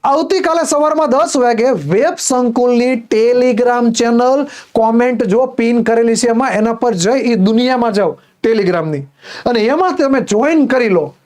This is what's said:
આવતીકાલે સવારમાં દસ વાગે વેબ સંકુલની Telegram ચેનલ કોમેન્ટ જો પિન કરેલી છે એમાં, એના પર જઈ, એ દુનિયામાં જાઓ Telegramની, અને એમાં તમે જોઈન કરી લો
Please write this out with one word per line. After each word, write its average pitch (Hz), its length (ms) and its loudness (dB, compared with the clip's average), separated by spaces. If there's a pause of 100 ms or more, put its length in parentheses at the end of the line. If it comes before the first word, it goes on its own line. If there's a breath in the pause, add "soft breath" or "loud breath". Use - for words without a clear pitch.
આવતીકાલે 320 600 0
સવારમાં 302 440 0
દસ 294 260 0
વાગે 240 280 2
વેબ 220 540 0
સંકુલની 247 760 0
Telegram 240 1000 0
ચેનલ 247 540 0 (260 loud breath)
કોમેન્ટ 233 520 0
જો 226 220 2
પિન 240 360 -2
કરેલી 226 340 0
છે 240 120 -2
એમાં, 233 220 0
એના 214 220 0
પર 233 220 -2
જઈ, 226 380 0
એ - 20 0
દુનિયામાં 233 580 0
જાઓ 190 260 -2 (280 soft breath)
Telegramની, 175 540 -2 (460 loud breath)
અને 233 140 0
એમાં 302 340 0
તમે 269 260 0
જોઈન 269 460 0
કરી 240 220 0
લો 160 260 0 (120)